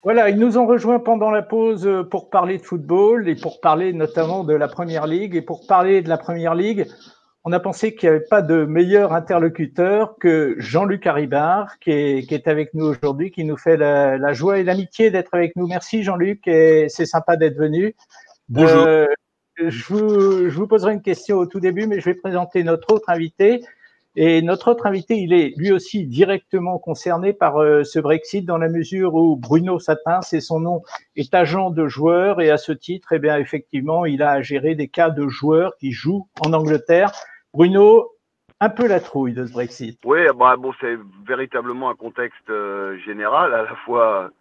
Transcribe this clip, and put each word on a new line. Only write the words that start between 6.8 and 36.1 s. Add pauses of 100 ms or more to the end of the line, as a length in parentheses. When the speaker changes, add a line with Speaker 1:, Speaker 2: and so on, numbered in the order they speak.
Speaker 1:
on
a
pensé
qu'il
n'y
avait
pas
de
meilleur
interlocuteur
que
Jean-Luc
Haribard,
qui
est,
qui
est
avec
nous
aujourd'hui,
qui
nous
fait
la,
la
joie
et
l'amitié
d'être
avec
nous.
Merci
Jean-Luc,
et
c'est
sympa
d'être
venu. (520)
Speaker 2:
Bonjour.
Speaker 1:
Euh, (500)
je
vous,
je
vous
poserai
une
question
au
tout
début,
mais
je
vais
présenter
notre
autre
invité. (560)
Et
notre
autre
invité,
il
est
lui
aussi
directement
concerné
par,
euh,
ce
Brexit
dans
la
mesure
où
Bruno
Satin,
c'est
son
nom, (340)
est
agent
de
joueurs
et
à
ce
titre,
eh
bien,
effectivement,
il
a
à
gérer
des
cas
de
joueurs
qui
jouent (100)